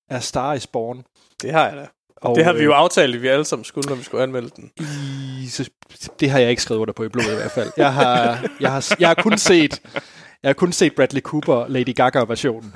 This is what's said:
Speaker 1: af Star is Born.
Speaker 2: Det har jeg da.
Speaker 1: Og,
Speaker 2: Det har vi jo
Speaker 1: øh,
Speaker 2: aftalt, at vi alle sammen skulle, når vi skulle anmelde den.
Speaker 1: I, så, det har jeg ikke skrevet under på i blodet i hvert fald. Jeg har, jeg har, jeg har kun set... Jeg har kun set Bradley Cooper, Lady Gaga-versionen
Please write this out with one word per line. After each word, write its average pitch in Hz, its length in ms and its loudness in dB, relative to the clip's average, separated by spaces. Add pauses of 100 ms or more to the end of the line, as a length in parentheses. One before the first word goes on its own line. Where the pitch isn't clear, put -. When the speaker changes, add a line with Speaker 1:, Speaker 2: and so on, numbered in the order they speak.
Speaker 1:
af 123 140 -8
Star 139 300 -4
is 135 140 -6
Born. 123 360 -6 (380)
Speaker 2:
Det 123 100 -8
har 156 160 4
jeg 143 100 -10
da. 143 100 -16 (300)
Speaker 1:
Og, 123 180 0
Speaker 2:
Det 156 100 6
har 175 80 4
vi 151 100 0
jo 147 80 6
Speaker 1:
øh, 143 80 4
Speaker 2:
aftalt, 156 360 4
at 120 60 -8
vi 127 60 -2
alle 139 180 2
sammen 120 180 -6
skulle, 143 260 -10
når 139 60 -6
vi 123 80 -10
skulle 123 200 -4
anmelde 127 320 -6
den. - 240 -20
Speaker 1:
I, 135 720 -10
så, 127 200 -8 (500)
det 147 100 2
har 135 100 4
jeg 120 100 6
ikke 120 120 0
skrevet 113 200 -2
under 107 120 -4
på 113 100 -10
i 110 60 -6
blodet 110 220 -4
i 107 40 -4
hvert 110 160 -6
fald. 113 260 -4
Jeg 143 160 4
har, 123 540 0 (120)
jeg 135 120 0
har, 139 280 -2
jeg 170 100 4
har 165 60 4
kun 208 220 2
set... 170 440 4 (600)
Jeg 139 60 2
har 139 40 4
kun 180 200 0
set 160 220 2
Bradley 135 260 2
Cooper, 139 460 0
Lady 127 280 -2
Gaga-versionen 113 800 0